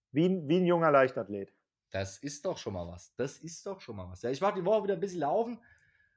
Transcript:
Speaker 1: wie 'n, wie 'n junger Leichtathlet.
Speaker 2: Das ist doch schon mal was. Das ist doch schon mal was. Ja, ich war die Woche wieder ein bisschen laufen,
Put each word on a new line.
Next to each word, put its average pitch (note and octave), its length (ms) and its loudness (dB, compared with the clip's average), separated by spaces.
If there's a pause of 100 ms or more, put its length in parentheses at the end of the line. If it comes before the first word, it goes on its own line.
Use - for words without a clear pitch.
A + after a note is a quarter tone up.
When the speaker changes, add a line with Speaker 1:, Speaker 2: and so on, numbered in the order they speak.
(120)
Speaker 1:
wie D#3 140 4
'n, F3+ 220 0
wie F3 100 4
'n F#3 80 4
junger E3+ 240 4
Leichtathlet. A2+ 640 2 (360)
Speaker 2:
Das G2 280 -6
ist - 260 -10
doch F#3 140 -4
schon G2+ 160 -6
mal F2 120 -6
was. F2 300 -16
Das C3 220 -4
ist E3 280 -14
doch F#3+ 140 -10
schon A2 160 -12
mal F#2 140 -10
was. F#2 120 -16
Ja, A#2 80 -2
ich C#3 120 -4
war G3 120 2
die F#3 100 -4
Woche G#3 200 2
wieder G3 100 0
ein E3+ 60 -6
bisschen F3+ 200 -4
laufen, A3 420 0 (540)